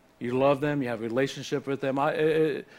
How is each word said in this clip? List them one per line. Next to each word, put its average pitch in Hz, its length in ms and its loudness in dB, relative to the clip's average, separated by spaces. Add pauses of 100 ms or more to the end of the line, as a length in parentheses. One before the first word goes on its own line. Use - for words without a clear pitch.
(200)
You 120 180 -2
love 139 220 4
them, 147 220 0
you 120 60 -2
have 113 120 -4
a 113 40 -4
relationship 135 600 -2
with 139 140 -4
them. 135 180 -2
I, 143 140 0
it, 156 240 2
it, 156 320 0 (100)